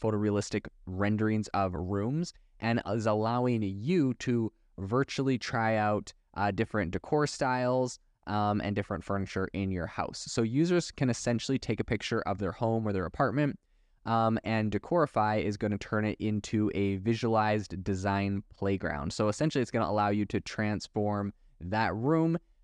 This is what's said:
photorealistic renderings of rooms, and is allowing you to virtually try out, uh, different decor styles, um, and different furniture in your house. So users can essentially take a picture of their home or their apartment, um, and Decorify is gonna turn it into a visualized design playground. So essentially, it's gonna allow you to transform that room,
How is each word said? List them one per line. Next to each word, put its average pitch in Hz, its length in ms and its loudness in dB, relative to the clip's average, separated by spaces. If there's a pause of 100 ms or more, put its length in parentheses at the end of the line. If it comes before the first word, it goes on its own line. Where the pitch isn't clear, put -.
photorealistic 104 640 0 (220)
renderings 107 600 2
of 95 260 0
rooms, 101 580 -2 (280)
and 117 260 2
is 107 180 0
allowing 113 560 2
you 120 540 2
to 117 360 0 (280)
virtually 131 580 0
try 113 380 0
out, 107 360 0 (240)
uh, 101 140 0
different 98 420 0
decor 147 360 0
styles, 127 720 0 (280)
um, 104 340 2
and 101 140 0
different 101 300 -4
furniture 98 480 -2
in 98 180 0
your 87 160 -2
house. - 400 -6
So - 140 0
users 160 500 2
can 131 180 0
essentially 120 480 0
take 110 220 -2
a 107 60 0
picture 113 380 -2
of 98 160 -4
their 98 120 -2
home 113 340 0
or 104 60 -2
their 95 140 0
apartment, 135 520 0 (480)
um, 113 380 2
and 110 260 0
Decorify 107 720 2
is 104 140 0
gonna 104 220 -2
turn 107 260 -2
it 107 160 -2
into 107 560 0
a 98 220 2
visualized 107 880 0
design 98 640 0
playground. 82 640 -2
So 107 160 2
essentially, 151 320 0
it's 117 100 -2
gonna 110 180 0
allow 104 200 2
you 104 160 2
to 101 160 -2
transform 104 920 -2 (300)
that 95 340 0
room, 160 420 2 (260)